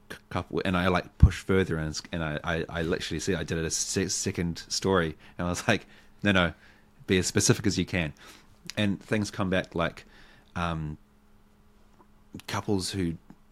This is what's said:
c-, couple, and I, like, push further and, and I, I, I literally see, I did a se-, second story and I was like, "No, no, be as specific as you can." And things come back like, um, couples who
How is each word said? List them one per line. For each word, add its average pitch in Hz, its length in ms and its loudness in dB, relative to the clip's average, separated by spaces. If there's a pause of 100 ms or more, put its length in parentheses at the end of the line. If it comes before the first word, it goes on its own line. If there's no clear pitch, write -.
(100)
c-, - 80 -14 (120)
couple, - 340 -4
and 92 120 2
I, 90 120 4
like, 87 300 0
push - 260 10
further 92 340 4
and, 78 200 -4 (120)
and 85 140 -4
I, 76 180 -4
I, 82 260 -2
I 85 140 -4
literally 82 380 -2
see, 92 160 -2
I 80 80 -4
did 85 140 -4
a 80 120 -2
se-, - 380 -2
second 87 580 -4
story 87 500 0 (220)
and 87 80 -2
I 87 40 -2
was - 180 -6
like, 104 180 2 (380)
"No, 101 80 6
no, 87 200 4 (540)
be 95 120 4
as 87 100 0
specific 107 400 2
as 92 100 -2
you 90 80 0
can." 82 260 -4 (640)
And 104 240 -2
things 107 300 -4
come 98 180 -4
back 92 280 -2
like, 85 280 -2 (520)
um, 80 420 -4 (1500)
couples 101 420 -2
who 85 240 -2 (380)